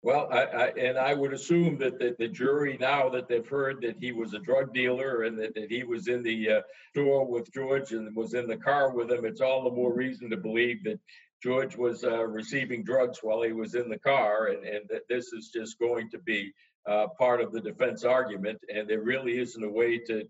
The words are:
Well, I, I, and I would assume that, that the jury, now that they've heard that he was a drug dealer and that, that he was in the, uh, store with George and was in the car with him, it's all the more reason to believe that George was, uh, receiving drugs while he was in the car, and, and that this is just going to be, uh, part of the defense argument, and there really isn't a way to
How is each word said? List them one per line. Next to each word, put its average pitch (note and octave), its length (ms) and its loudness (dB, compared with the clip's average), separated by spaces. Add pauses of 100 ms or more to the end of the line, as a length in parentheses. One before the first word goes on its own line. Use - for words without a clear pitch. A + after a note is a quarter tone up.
Well, C#3 280 2
I, B2+ 140 4
I, - 220 2 (120)
and B2+ 180 2
I C3+ 160 2
would C#3 180 0
assume E3+ 460 4
that, C3 220 -2
that A#2+ 180 0
the A#2 100 -2
jury, C#3 520 0
now C3+ 300 2
that B2+ 180 -4
they've A#2 200 0
heard C3+ 340 -2
that A2+ 180 -4
he B2 120 -6
was A2+ 220 -6
a G#2 60 -8
drug B2 340 0
dealer B2+ 500 0
and A2+ 140 -2
that, A2 160 -6
that G#2 180 -8
he B2 120 -4
was A2+ 240 -4
in B2 160 0
the, A2+ 260 -2
uh, G#2+ 120 4 (280)
store C#3 380 2
with A#2+ 260 -4
George C3+ 380 -2
and A2 240 -6
was A2 180 -4
in B2 140 -2
the A2+ 100 -4
car C#3 340 4
with A#2+ 200 0
him, A#2 140 0
it's A2 160 -2
all C3 220 2
the B2 120 0
more B2 180 2
reason B2 380 -4
to A2 60 -2
believe A2+ 480 0
that G#2+ 140 -4 (440)
George B2+ 340 0
was, A#2+ 260 0
uh, A2+ 220 0
receiving A2+ 580 -4
drugs A#2+ 380 2
while A2 220 0
he A2+ 80 2
was A2+ 240 -4
in A#2+ 140 0
the G#2+ 100 -6
car, A2 480 4
and, G2 180 -2
and G#2 240 -6
that - 180 -6
this A#2+ 260 -4
is A2 200 -12
just A2 240 -6
going A#2 320 0
to - 100 -14
be, G2 320 -4 (380)
uh, G#2 160 4 (140)
part A#2+ 200 4
of G2+ 120 0
the A2 100 -4
defense A2+ 420 -2
argument, A2 540 2 (160)
and G#2 160 -4
there A2 140 0
really B2 340 0
isn't A#2 260 -4
a G#2+ 60 -4
way A#2 300 2
to A2 300 -4